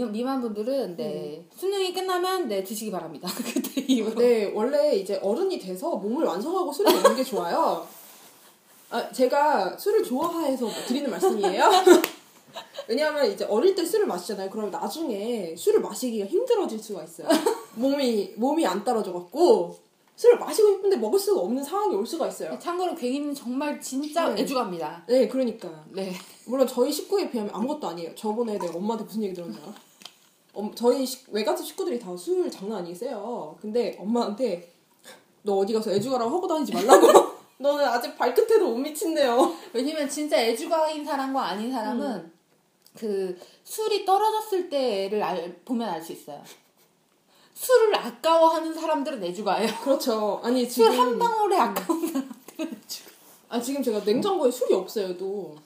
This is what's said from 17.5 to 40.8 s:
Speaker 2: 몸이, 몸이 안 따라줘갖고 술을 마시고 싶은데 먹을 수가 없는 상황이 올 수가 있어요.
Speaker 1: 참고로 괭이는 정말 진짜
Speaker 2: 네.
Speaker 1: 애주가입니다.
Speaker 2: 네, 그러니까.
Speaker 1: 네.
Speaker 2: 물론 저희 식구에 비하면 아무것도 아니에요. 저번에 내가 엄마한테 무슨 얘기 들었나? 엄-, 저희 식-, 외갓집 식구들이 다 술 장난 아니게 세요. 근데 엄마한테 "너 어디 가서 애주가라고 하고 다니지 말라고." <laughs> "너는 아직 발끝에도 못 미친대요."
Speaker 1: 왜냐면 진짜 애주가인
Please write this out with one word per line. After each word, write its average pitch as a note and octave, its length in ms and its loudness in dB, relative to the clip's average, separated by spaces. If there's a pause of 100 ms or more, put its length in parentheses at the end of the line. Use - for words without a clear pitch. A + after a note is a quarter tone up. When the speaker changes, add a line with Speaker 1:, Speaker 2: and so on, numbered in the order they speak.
Speaker 2:
몸이, A#3+ 600 0
몸이 C#4+ 300 2
안 G3 160 -2
따라줘갖고 G3 960 2 (380)
술을 A#4+ 200 8
마시고 G#4 380 4
싶은데 F#4+ 220 2
먹을 A3 200 2
수가 G4 240 2
없는 B3 220 -2
상황이 F#4+ 320 0
올 G3+ 100 0
수가 C4 220 -4
있어요. F#3+ 320 -8
Speaker 1:
참고로 F4 340 -4
괭이는 C#4+ 400 -4
정말 C4+ 480 -6
진짜 D4+ 480 -2
Speaker 2:
네. G#3 140 -2
Speaker 1:
애주가입니다. F3 640 -4
Speaker 2:
네, B3 200 4
그러니까. F#3 600 -4
Speaker 1:
네. F#3 240 -8 (320)
Speaker 2:
물론 B3 220 0
저희 D4 240 0
식구에 E4+ 400 -2
비하면 G#3 240 -6
아무것도 C4 320 -4
아니에요. E3+ 260 -10
저번에 G#3+ 460 -4
내가 E3+ 180 -6
엄마한테 G#3+ 280 -4
무슨 G3+ 180 -6
얘기 F#3+ 100 -4
들었나? F3 240 -10 (960)
엄-, G3+ 220 -8
저희 B3+ 300 2
식-, - 260 -10
외갓집 D4 340 -2
식구들이 E4+ 320 -4
다 F#3 200 -10
술 F4 340 -2
장난 G3+ 280 -8
아니게 F3 140 -10
세요. G#3 680 -8
근데 G#3+ 380 -2
엄마한테 G#3 720 -2 (720)
"너 G3+ 120 0
어디 G3 180 0
가서 A3 180 -2
애주가라고 A#3 440 0
하고 F#4 120 -2
다니지 D4+ 260 -2
말라고." - 340 8 (340)
<laughs> - 160 -20
"너는 C#4+ 280 0
아직 B3 320 0
발끝에도 F4+ 520 4
못 A3+ 80 -2
미친대요." D4+ 800 2 (180)
Speaker 1:
왜냐면 C#4+ 360 -2
진짜 D4+ 300 -2
애주가인 D#4 680 0